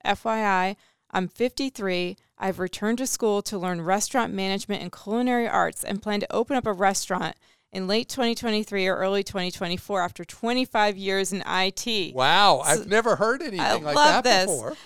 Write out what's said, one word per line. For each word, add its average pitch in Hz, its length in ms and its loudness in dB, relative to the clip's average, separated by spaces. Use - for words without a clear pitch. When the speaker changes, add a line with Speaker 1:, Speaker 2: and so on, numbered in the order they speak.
Speaker 1:
F 202 200 -2
Y 220 200 0
I, 190 320 0
I'm 185 180 -2
fifty-three. 202 880 -4
I've 180 200 -4
returned 208 380 -2
to 262 100 -4
school 202 340 0
to 208 160 -6
learn 180 220 -2
restaurant 202 520 0
management 190 480 -4
and 180 120 -10
culinary 240 560 0
arts - 340 0
and 202 180 -6
plan 208 200 -4
to - 120 -6
open 240 220 0
up 247 120 -2
a 214 60 -2
restaurant 185 640 -2
in 185 160 -6
late 220 200 0
twenty 233 280 -2
twenty-three 214 500 -2
or 190 100 2
early 196 280 0
twenty 180 260 -4
twenty-four 180 500 -4
after 170 240 -6
twenty-five 226 720 0
years 190 360 -2
in 196 120 -4
I 185 260 0
T." 208 440 -4
Speaker 2:
Wow, 156 500 6
Speaker 1:
So 147 60 4
Speaker 2:
I've 151 160 2
never 220 300 4
heard 233 260 0
anything 208 180 -6
Speaker 1:
I - 140 2
Speaker 2:
like 151 220 -2
Speaker 1:
love 294 280 6
Speaker 2:
that 196 220 6
Speaker 1:
this. 175 100 0
Speaker 2:
before. 127 300 -6